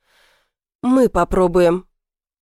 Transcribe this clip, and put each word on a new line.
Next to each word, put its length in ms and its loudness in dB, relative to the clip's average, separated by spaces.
«Мы 260 2
попробуем». 800 -2